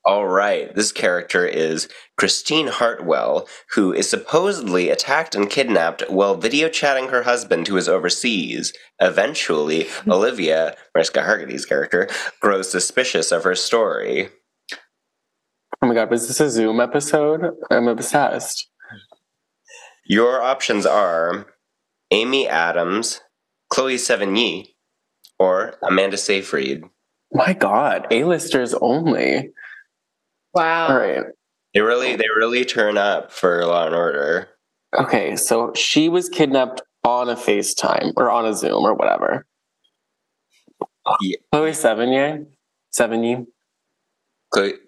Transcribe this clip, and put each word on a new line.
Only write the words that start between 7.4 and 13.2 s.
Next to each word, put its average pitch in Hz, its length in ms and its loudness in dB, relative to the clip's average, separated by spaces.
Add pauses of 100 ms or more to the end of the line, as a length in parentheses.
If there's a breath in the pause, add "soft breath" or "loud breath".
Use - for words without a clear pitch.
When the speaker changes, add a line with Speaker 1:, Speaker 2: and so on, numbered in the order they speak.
Speaker 1:
who 98 100 0
is 82 100 0
overseas. 87 840 -2 (280 loud breath)
Eventually, 85 840 0 (100)
Speaker 2:
<laughs> - 100 -8
Speaker 1:
Olivia, 87 720 2 (180 loud breath)
Mariska 80 260 2
Hargitay's 76 460 -2
character, 76 420 0 (320 loud breath)
grows 95 300 0
suspicious - 600 -2